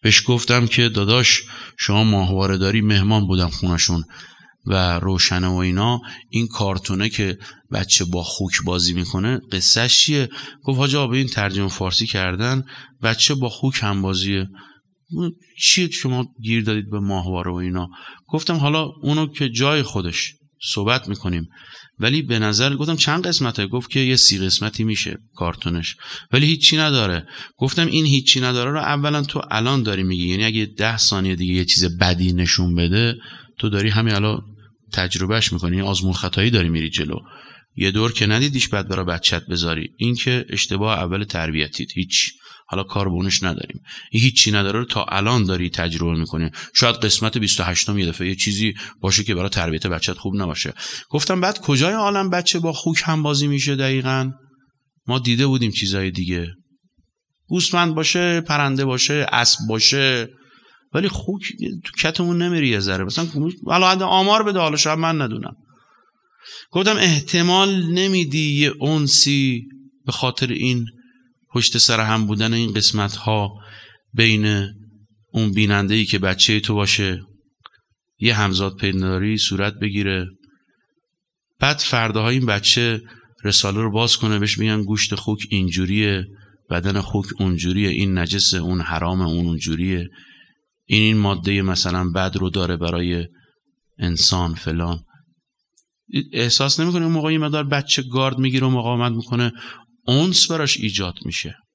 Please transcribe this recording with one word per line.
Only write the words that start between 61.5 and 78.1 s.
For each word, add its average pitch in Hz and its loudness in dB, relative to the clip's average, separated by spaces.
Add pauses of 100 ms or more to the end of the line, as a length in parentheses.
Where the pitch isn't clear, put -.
تو - -10
کتمون 175 0
نمیری 170 2
یه 110 2
ذره. 98 0
مثلاً 165 -2 (380)
حالا 185 4
حد 185 2
آمار 190 4
بده، 196 0
حالا 156 0
شاید 156 2
من 165 0
ندونم.» 113 -6 (1160)
گفتم: 196 2
احتمال 180 2
نمیدی 165 0
یه 143 2
انسی 139 2 (380)
به 127 -4
خاطر 127 -2
این 123 -2 (680)
پشت 123 0
سر 113 4
هم 110 2
بودن 107 0
این 117 0
قسمت‌ها 104 0 (600)
بین 107 2 (640)
اون 110 2
بیننده‌ای 101 2
که 98 0
بچه 95 2
تو 107 -2
باشه، 98 0 (1000)